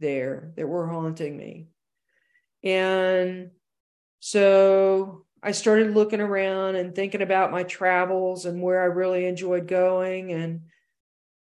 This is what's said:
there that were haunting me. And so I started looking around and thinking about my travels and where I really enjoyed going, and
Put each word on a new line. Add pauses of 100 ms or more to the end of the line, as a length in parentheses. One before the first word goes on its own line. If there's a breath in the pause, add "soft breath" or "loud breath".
there
that
were
haunting
me. (960)
And (680)
so (160)
I
started
looking
around
and
thinking
about
my
travels
and
where
I
really
enjoyed
going,
and (800 soft breath)